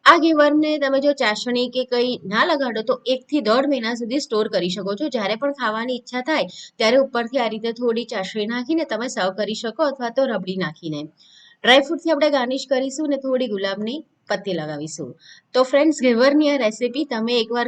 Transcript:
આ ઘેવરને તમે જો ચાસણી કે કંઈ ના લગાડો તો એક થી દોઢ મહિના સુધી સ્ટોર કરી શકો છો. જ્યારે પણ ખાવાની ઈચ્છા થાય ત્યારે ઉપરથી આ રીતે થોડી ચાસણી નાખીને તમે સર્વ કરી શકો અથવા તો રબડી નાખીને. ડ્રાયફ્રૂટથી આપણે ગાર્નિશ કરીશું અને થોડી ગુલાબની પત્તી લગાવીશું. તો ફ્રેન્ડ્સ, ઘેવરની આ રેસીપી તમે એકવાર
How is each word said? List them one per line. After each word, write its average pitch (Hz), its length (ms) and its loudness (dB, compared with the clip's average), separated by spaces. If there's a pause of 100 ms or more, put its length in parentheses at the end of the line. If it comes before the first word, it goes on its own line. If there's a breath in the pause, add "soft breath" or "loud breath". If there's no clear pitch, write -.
(120)
આ 339 120 6
ઘેવરને 302 480 4 (100)
તમે 269 220 2
જો 294 80 4 (100)
ચાસણી 240 540 -2
કે 254 160 0
કંઈ 240 260 0 (140)
ના 226 180 2
લગાડો 254 400 -2
તો 247 60 0 (180)
એક 254 160 -2
થી 294 180 0
દોઢ 269 240 2
મહિના 240 300 -2
સુધી 247 240 -4
સ્ટોર 214 300 -2
કરી 180 200 0
શકો 196 240 -4
છો. 302 160 -2
જ્યારે 208 260 -2
પણ 285 200 -2
ખાવાની 233 380 -2
ઈચ્છા 247 280 -8
થાય 220 240 0
ત્યારે 240 540 2
ઉપરથી 240 380 -2
આ 220 100 0
રીતે 226 260 -4
થોડી 233 320 -2
ચાસણી 208 400 -6
નાખીને 247 400 -2
તમે 226 240 -4
સર્વ 190 240 0
કરી 214 220 -4
શકો 240 320 -2
અથવા 240 260 -6
તો 269 140 2
રબડી 185 300 -4
નાખીને. 151 380 -8 (640 soft breath)
ડ્રાયફ્રૂટથી 277 520 4
આપણે 285 220 2
ગાર્નિશ 262 360 -4
કરીશું 269 360 -2
અને 277 160 0
થોડી 254 300 -2
ગુલાબની 202 420 -4 (320)
પત્તી 196 300 -4
લગાવીશું. 151 500 -8 (440 loud breath)
તો 247 60 4 (120)
ફ્રેન્ડ્સ, 294 340 4
ઘેવરની 285 480 6
આ 269 120 0
રેસીપી 247 500 -2
તમે 233 260 0
એકવાર 233 260 -2